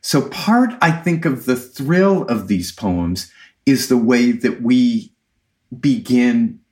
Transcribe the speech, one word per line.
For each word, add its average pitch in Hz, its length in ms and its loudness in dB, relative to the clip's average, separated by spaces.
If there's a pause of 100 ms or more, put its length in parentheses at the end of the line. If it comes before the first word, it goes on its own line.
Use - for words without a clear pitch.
So - 280 -2
part, 233 500 0
I 165 120 2
think, 165 340 -2
of 131 200 -2
the 127 100 0
thrill 170 720 0
of 107 200 -4
these 95 240 -2
poems 90 600 -4 (340)
is 135 240 0
the 127 80 4
way 120 340 2
that 117 300 -4
we 120 500 0 (680)
begin 120 800 0 (120)